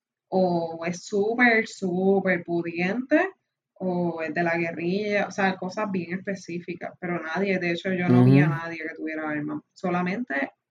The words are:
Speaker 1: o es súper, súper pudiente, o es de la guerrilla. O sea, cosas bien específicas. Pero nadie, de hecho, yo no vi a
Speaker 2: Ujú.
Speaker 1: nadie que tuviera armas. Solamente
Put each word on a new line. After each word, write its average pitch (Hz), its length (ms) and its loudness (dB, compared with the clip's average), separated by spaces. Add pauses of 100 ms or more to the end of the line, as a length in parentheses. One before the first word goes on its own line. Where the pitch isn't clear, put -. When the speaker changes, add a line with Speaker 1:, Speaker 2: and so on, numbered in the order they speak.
(280)
Speaker 1:
o 170 580 0
es 175 200 -6
súper, 220 600 2
súper 185 800 0
pudiente, 185 840 0 (440)
o 175 480 -2
es 156 120 -6
de 170 80 0
la 170 160 2
guerrilla. 190 720 -2
O - 20 -12
sea, 190 260 0
cosas 202 340 -6
bien 180 280 -4
específicas. 175 840 -8
Pero 175 220 -4
nadie, 185 360 0
de 175 140 0
hecho, 175 200 -4
yo 180 160 -2
no 123 160 8
vi 135 160 8
a 151 60 6
Speaker 2:
Ujú. - 20 2
Speaker 1:
nadie 165 300 -4
que 160 180 -8
tuviera 156 340 -6
armas. 151 320 -4 (120)
Solamente 185 800 -2 (180)